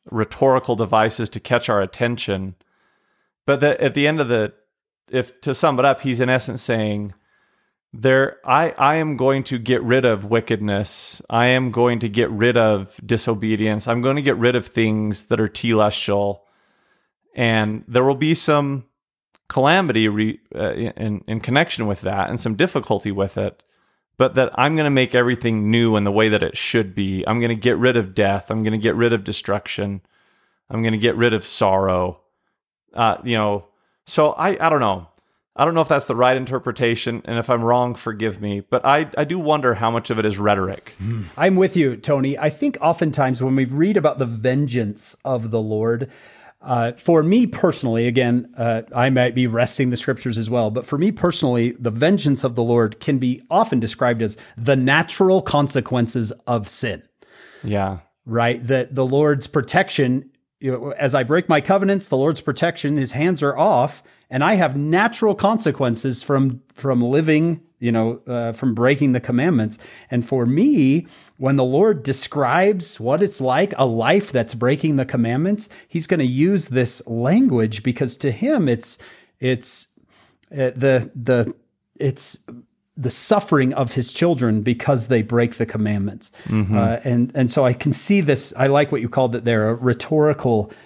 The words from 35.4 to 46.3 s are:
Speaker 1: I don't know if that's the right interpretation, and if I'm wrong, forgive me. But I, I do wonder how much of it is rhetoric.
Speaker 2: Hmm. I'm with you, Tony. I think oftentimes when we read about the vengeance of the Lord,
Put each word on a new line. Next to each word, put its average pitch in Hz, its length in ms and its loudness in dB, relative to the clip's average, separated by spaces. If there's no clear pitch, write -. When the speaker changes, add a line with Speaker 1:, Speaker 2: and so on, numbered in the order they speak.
Speaker 1:
I 135 100 0
don't 170 80 0
know 165 80 2
if 151 60 0
that's 139 180 2
the 131 100 -2
right 127 200 4
interpretation, 123 920 -2
and 117 120 -4
if 117 120 -2
I'm 120 140 0
wrong, 123 320 2
forgive 107 460 -6
me. 101 200 -4
But - 240 -2
I, 147 320 2
I 151 80 0
do 170 120 -4
wonder 147 380 0
how 113 160 -2
much 117 180 -4
of 117 80 -4
it 107 80 0
is 104 120 -2
rhetoric. 98 600 -2
Speaker 2:
Hmm. 107 260 -6
I'm 185 180 2
with 185 220 2
you, 135 200 2
Tony. 139 400 -2
I 151 120 0
think 277 320 -4
oftentimes 143 640 0
when 131 120 2
we 135 100 2
read 160 320 2
about 143 220 0
the 135 60 -2
vengeance 120 880 -2
of 117 260 -4
the 113 100 0
Lord, 113 480 -2